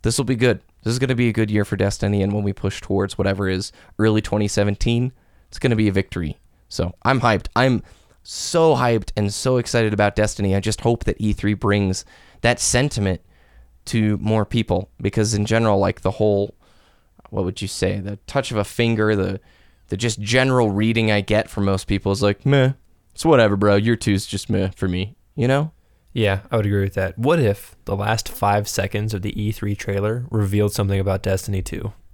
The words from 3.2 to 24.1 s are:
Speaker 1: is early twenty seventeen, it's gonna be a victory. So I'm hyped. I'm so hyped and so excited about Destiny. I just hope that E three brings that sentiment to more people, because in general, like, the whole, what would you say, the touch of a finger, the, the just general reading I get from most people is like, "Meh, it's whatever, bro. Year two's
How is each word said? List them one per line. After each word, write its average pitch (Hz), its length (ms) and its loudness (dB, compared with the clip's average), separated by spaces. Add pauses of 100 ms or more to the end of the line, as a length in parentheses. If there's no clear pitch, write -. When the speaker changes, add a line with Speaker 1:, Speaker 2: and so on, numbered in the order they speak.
Speaker 1:
is 92 240 -4 (260)
early 110 220 4
twenty 107 260 -2
seventeen, 117 680 0 (360)
it's - 100 -16
gonna 123 180 2
be 107 120 4
a 98 40 0
victory. 92 460 -4 (300)
So - 240 -4 (100)
I'm 131 200 2
hyped. 113 240 2 (100)
I'm 123 260 2 (400)
so - 520 2
hyped 120 420 0
and 101 160 0
so 127 240 0
excited 117 380 2
about 101 220 2
Destiny. 104 380 0
I 98 60 2
just 107 220 -4
hope 117 220 0
that - 140 -2
E 104 140 0
three 104 220 0
brings 98 500 0 (380)
that 120 180 2
sentiment 110 640 0 (640)
to 107 320 0
more 107 260 0
people, 98 460 -2 (100)
because 107 320 0
in 104 140 0
general, 110 320 2
like, 95 240 0
the 95 100 -2
whole, 101 420 0 (760)
what 101 140 -4
would 92 180 -6
you 95 60 -6
say, 98 320 -4
the 101 160 -10 (100)
touch - 240 -4
of 117 60 -4
a 104 80 0
finger, 110 500 0
the, 95 260 -2 (480)
the 98 100 -6
just 110 240 -4
general 123 480 2
reading 110 400 0
I 104 100 2
get 104 300 0
from 101 160 -2
most 98 200 -2
people 98 260 -2
is 98 100 -2
like, 101 240 0
"Meh, 135 260 4 (420)
it's - 120 -12
whatever, 113 300 6
bro. 101 200 4
Year 113 200 2
two's 101 300 0